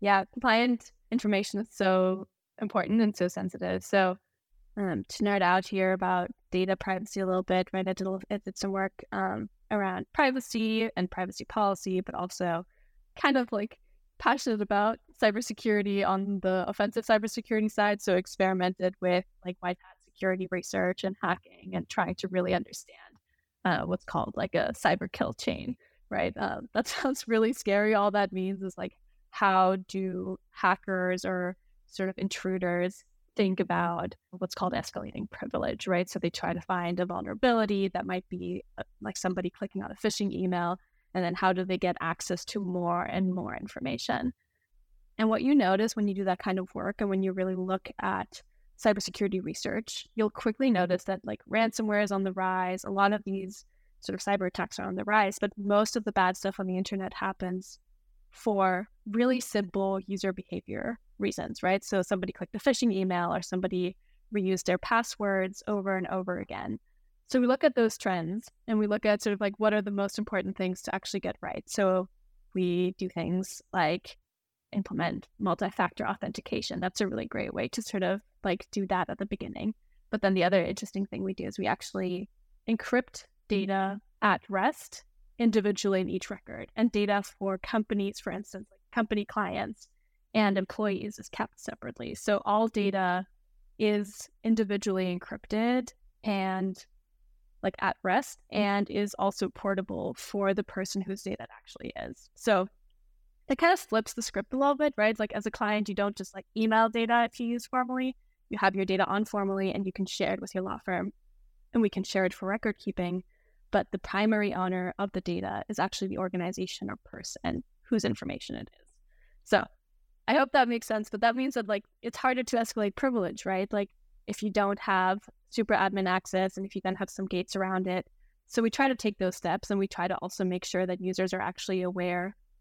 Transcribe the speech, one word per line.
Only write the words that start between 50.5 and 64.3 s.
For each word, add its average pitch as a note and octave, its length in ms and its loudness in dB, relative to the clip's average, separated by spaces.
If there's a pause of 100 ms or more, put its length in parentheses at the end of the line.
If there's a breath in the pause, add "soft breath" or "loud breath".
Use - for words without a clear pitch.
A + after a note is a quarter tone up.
notice F3+ 360 4
that, F#3+ 200 -4
like, - 240 -6
ransomware A3 540 2
is G3+ 80 2
on G3 140 2
the F#3+ 80 0
rise. F#3 500 0
A - 80 -8
lot G3 220 4
of G#3+ 120 -2
these G3 400 -6 (360)
sort G3 140 -4
of F#3 60 -6
cyber G3 280 0
attacks - 320 -4
are F#3+ 80 -6
on F#3 80 -4
the G#3 80 -4
rise, G#3 360 2
but G3+ 160 0
most G#3 380 4
of A3+ 80 0
the G#3 100 -2
bad F#3+ 240 4
stuff - 220 -4
on F#3+ 80 -4
the F#3 100 -2
internet F#3+ 380 -4
happens F#3 640 -6 (520)
for F#3+ 580 2 (180)
really B3 320 4
simple G3 680 0
user F#3+ 260 -2
behavior F3+ 680 -6 (200)
reasons, - 460 -4
right? F#3+ 180 2
So G3 200 0
somebody F#3 300 -2
clicked - 220 -10
a G#3+ 40 -8
phishing B3 340 4
email F3+ 420 0
or E3 80 -2
somebody F#3 540 -2 (360)